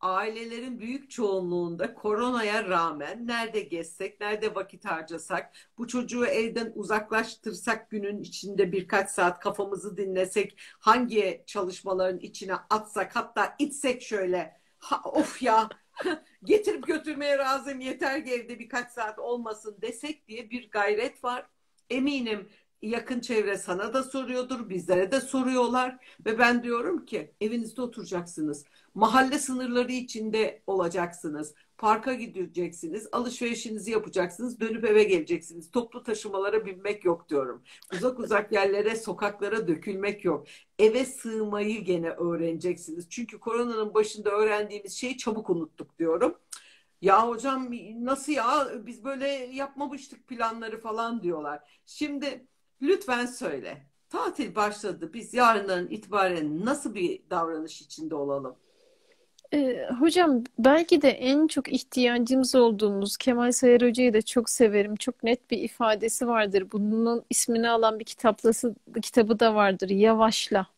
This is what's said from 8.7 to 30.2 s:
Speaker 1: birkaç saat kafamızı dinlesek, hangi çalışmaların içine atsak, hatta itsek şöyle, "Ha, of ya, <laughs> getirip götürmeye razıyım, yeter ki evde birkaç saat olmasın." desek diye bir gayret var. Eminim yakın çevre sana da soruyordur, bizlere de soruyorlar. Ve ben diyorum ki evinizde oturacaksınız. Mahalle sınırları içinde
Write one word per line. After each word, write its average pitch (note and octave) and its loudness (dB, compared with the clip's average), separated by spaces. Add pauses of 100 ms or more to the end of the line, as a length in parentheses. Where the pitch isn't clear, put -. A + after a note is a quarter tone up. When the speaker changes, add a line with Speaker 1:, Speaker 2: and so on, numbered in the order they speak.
Speaker 1:
birkaç F#3+ 0
saat F3+ 0
kafamızı G3 -6
dinlesek, F#3+ -2 (220)
hangi G#3+ 2
çalışmaların F#3 -2
içine G3+ -8 (160)
atsak, G#3+ -2
hatta - -2
itsek C#4 -2
şöyle, F3+ -4 (220)
"Ha, - -4
of - -2
ya, A3 4 (240)
<laughs> - -6
getirip G#4 2
götürmeye D4 -2
razıyım, C4+ -2
yeter C4+ -4
ki B3+ -6
evde A#3+ -6
birkaç A#3+ -8
saat G#3+ -8
olmasın." A3+ -6
desek B3+ -10
diye A3 -14
bir A#3+ -10
gayret G#3 0
var. B3 -4 (440)
Eminim B3 -2 (320)
yakın A#3 -4
çevre G#3 0
sana G3 -4
da C4 0
soruyordur, B3+ -6
bizlere F#3 2
de C4+ 2
soruyorlar. B3+ 0 (280)
Ve A3 0
ben A#3+ 6
diyorum A#3+ -4
ki D#3 -8 (100)
evinizde A3+ -4
oturacaksınız. F3 -6 (280)
Mahalle B3+ 4
sınırları B3 -2
içinde A3 -2